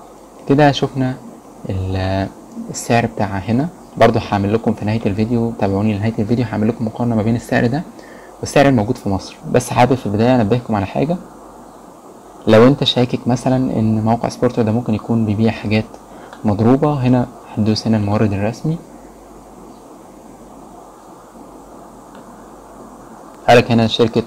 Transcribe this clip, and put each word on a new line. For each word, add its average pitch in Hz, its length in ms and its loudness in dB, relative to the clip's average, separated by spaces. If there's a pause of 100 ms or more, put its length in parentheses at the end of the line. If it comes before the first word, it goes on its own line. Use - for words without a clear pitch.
(480)
كده 143 240 4
شفنا 131 420 -2 (560)
ال-، 95 580 -2 (420)
السعر - 360 0
بتاع 214 200 -4
هنا. 123 420 -4 (280)
برضو 117 220 4 (120)
هعمل 101 240 0
لكم 113 180 0
في - 120 -6
نهاية 107 220 -2
الفيديو، 113 520 0
تابعوني 101 360 0
لنهاية 110 240 -2
الفيديو، 117 260 0
هعمل 107 240 -2
لكم 113 180 -4
مقارنة 117 300 -2
ما 104 60 0
بين 117 140 0
السعر 123 300 -2
ده 139 160 -2 (580)
والسعر 143 280 2
الموجود 120 280 2
في - 120 -8
مصر. - 280 -4 (160)
بس 123 180 0
حابب 123 240 4
في 123 120 -6
البداية 113 340 2
انبهكم 117 340 0
على 98 120 0
حاجة، 143 300 -2 (1300)
لو 110 200 8
انت 143 180 4
شاكك 123 440 -2
مثلًا 127 280 0
ان 110 480 0
موقع 117 240 0
سبورتر 123 340 -2
ده 107 100 0
ممكن 120 220 -2
يكون 113 320 -2
بيبيع 107 260 0
حاجات 110 320 -2 (600)
مضروبة، 123 500 2
هنا 123 320 0 (280)
هتدوس 107 320 0
هنا 110 100 2
المورد 104 360 0
الرسمي. 113 460 -4 (4000)
قالك 120 220 6
هنا 113 160 4
شركة 113 400 0